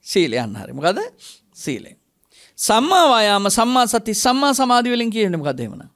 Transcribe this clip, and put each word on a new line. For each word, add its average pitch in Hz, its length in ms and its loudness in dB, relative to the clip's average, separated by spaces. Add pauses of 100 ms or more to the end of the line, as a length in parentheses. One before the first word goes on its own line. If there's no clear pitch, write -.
සීලයන් 120 500 -2
හරි. 95 160 -14
මොකද? 156 260 -2 (520)
සීලය. - 460 -10 (600)
සම්මා 330 480 2
වායාම, 208 440 2
සම්මා 247 360 2
සති, 220 280 -2
සම්මා 269 400 0
සමාධි 247 360 2
වලින් 233 200 -2
කියවෙන්නේ 190 320 -2
මොකද්ද 131 180 -4
එහෙමනම්? 107 360 -12